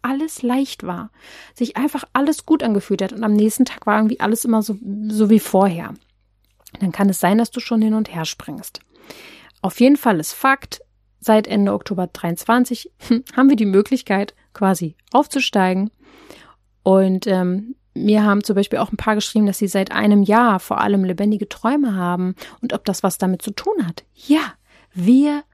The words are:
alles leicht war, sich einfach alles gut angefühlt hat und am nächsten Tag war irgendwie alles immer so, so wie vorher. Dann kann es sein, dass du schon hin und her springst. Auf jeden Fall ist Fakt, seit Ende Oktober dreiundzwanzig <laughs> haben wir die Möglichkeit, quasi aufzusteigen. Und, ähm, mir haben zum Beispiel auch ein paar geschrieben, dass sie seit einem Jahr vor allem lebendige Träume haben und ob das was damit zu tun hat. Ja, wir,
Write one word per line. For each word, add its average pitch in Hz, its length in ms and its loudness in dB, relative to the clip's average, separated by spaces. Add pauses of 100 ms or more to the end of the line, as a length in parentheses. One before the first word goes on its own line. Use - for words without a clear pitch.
alles 277 400 -6
leicht 254 420 -4
war, 180 280 -10 (420)
sich 240 240 -6
einfach 269 360 -4
alles 285 340 -2
gut 311 160 -10
angefühlt 202 400 -2
hat 190 100 -8
und 226 100 -10
am 214 100 0
nächsten 214 320 2
Tag - 200 -14
war 214 120 2
irgendwie 220 220 0
alles 220 260 -2
immer 220 180 2
so, 202 120 -6 (320)
so 214 220 2
wie 214 100 8
vorher. 190 540 0 (840)
Dann 185 120 -2
kann 202 180 2
es 185 100 -2
sein, 196 180 2
dass 226 140 0
du - 80 -8
schon 226 240 -2
hin 220 100 2
und 220 200 -2
her 165 120 -6
springst. - 540 -14 (840)
Auf - 180 -6
jeden 269 180 6
Fall 202 220 0
ist - 140 -8
Fakt, - 480 -2 (380)
seit 220 280 2
Ende 202 260 0
Oktober 180 340 -4
dreiundzwanzig 233 840 -2 (200)
<laughs> 233 240 -4
haben 269 140 6
wir 285 60 6
die 214 100 0
Möglichkeit, 202 680 0 (200)
quasi 180 420 0 (160)
aufzusteigen. 202 800 0 (920)
Und, 190 460 4
ähm, 185 480 -2 (300)
mir 214 180 4
haben 208 200 2
zum 202 120 -2
Beispiel - 240 0
auch - 120 -4
ein 214 60 -6
paar 214 180 0
geschrieben, 214 300 0
dass 196 120 -2
sie 202 100 -2
seit 190 240 -2
einem 208 320 4
Jahr 208 360 4
vor - 200 -6
allem 202 240 2
lebendige 202 460 -2
Träume 254 460 -2
haben 180 400 -2 (260)
und 233 120 -6
ob - 120 -8
das - 180 -4
was 185 140 -2
damit 185 240 -2
zu 208 100 -10
tun 370 340 -4
hat. - 180 -10 (100)
Ja, 294 400 0 (400)
wir, 277 500 2 (100)